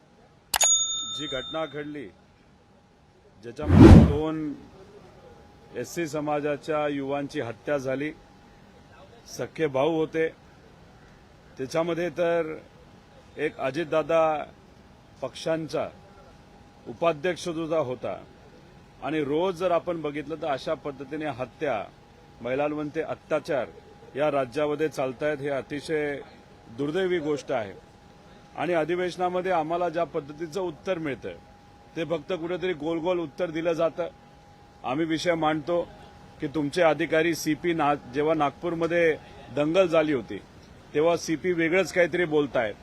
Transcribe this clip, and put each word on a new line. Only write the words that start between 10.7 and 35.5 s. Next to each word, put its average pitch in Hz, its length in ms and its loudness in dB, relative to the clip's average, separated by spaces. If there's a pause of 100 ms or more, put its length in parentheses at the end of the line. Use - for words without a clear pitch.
त्याच्यामध्ये 165 500 -2
तर 170 460 -2 (840)
एक 156 200 -4
अजितदादा 156 840 0 (800)
पक्षांचा 151 640 -4 (1000)
उपाध्यक्ष 165 540 -2
सुद्धा 165 360 -4
होता. 123 360 -4 (880)
आणि 151 220 -2
रोज 165 300 0
जर 175 160 0
आपण 170 300 0
बघितलं 147 420 -8
तर 165 40 -4
अशा 147 280 -4
पद्धतीने 143 500 -10
हत्या, 123 600 -6 (560)
महिलांवरती 147 600 -4
अत्याचार 147 640 -4 (520)
या 147 140 0
राज्यामध्ये 147 580 -2
चालतायत, 143 520 -4
हे 143 80 -6
अतिशय 147 680 -4 (600)
दुर्दैवी 180 400 0
गोष्ट 147 340 -4
आहे. 107 200 -4 (840)
आणि 151 140 -2
अधिवेशनामध्ये 180 800 -2
आम्हाला 170 360 0
ज्या 170 160 -2
पद्धतीचं 151 560 -8
उत्तर 180 380 -6
मिळतंय, 123 360 -8 (640)
ते 165 80 -4
फक्त 156 280 -4
कुठेतरी 175 400 -4
गोल 160 260 -4
गोल 175 200 0
उत्तर 170 320 -6
दिलं 165 220 -2
जातं. 165 340 -2 (760)
आम्ही 143 220 -2
विषय 160 280 0
मांडतो 156 540 0 (520)